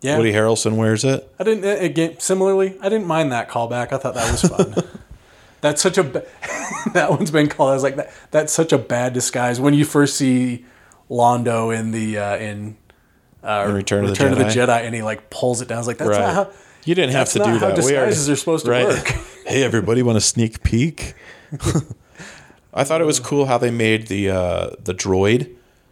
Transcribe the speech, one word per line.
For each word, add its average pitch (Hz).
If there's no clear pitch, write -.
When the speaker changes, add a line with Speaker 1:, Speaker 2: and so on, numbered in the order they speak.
Speaker 1:
Yeah. 143
Speaker 2:
Woody 113
Harrelson 110
wears 110
it. 135
Speaker 1:
I 185
didn't, 214
uh, 202
again, 165
similarly, 190
I 196
didn't 220
mind 160
that 117
callback. 120
I 135
thought 127
that 117
was -
fun. -
Speaker 2:
<laughs> -
Speaker 1:
That's 147
such 185
a 185
ba-, -
<laughs> -
that 170
one's 165
been 151
called. 143
I -
was 135
like, 135
"That, -
that's 151
such 160
a -
bad 120
disguise." 123
When 143
you 147
first 143
see 127
Londo 120
in 110
the, 110
uh, 101
in, 107
uh, 104
Speaker 2:
In 101
Return 101
of 101
the 101
Speaker 1:
Return 131
of 131
the 131
Speaker 2:
Jedi. 117
Speaker 1:
Jedi, 117
and 117
he, 113
like, 107
pulls 123
it -
down. -
I 120
was 117
like, 117
"That's 110
Speaker 2:
Right. 104
Speaker 1:
not 170
how, 196
Speaker 2:
You 165
didn't 151
have 135
Speaker 1:
that's 123
Speaker 2:
to -
Speaker 1:
not 202
Speaker 2:
do 220
Speaker 1:
how 113
Speaker 2:
that. -
We 139
are 131
Speaker 1:
disguises 147
are 147
supposed 156
to 120
Speaker 2:
right. 123
Speaker 1:
work." -
Speaker 2:
<laughs> -
"Hey, 131
everybody, 117
want 117
a -
sneak -
peek?" 143
<laughs> 151
I 131
thought 160
it 165
was 151
cool 143
how 127
they 120
made 110
the, 98
uh, 90
the 92
droid, 98